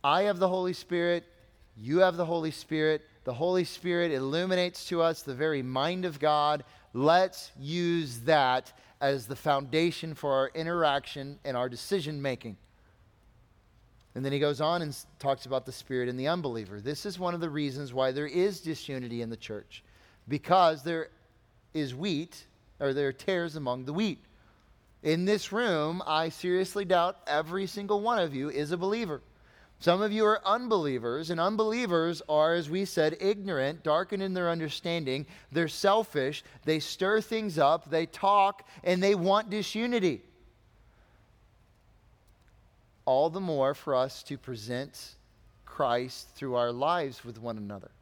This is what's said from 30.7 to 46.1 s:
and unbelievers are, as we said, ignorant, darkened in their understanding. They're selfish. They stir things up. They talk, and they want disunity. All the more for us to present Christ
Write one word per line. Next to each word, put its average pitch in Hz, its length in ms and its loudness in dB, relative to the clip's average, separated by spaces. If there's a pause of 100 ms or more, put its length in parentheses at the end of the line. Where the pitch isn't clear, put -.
and 170 80 -2
unbelievers 196 880 0
are, 156 260 4
as 165 140 -2
we 190 180 -2
said, 160 340 2
ignorant, 180 640 -2
darkened 180 380 0
in 190 120 -2
their 175 160 0
understanding. 160 760 -2 (260)
They're 165 160 2
selfish. 151 720 0 (220)
They 156 160 2
stir 202 400 0
things 214 360 -4
up. 156 320 4
They 160 180 0
talk, 202 600 2 (160)
and 185 180 2
they 202 140 6
want 196 340 2
disunity. 208 760 -2 (2750)
All 139 260 4
the 175 80 -6
more 139 360 0
for 139 200 -4
us 131 300 -2
to 143 120 -10
present 123 800 -10 (520)
Christ 127 680 -2